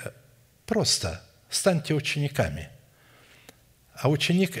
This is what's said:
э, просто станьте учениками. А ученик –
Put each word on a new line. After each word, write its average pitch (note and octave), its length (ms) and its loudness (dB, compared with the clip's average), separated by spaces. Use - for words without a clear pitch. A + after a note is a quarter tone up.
э, - 60 -8
просто A#2+ 560 0
станьте D#3+ 460 0
учениками. C3 720 -2
А - 160 0
ученик – F3 500 2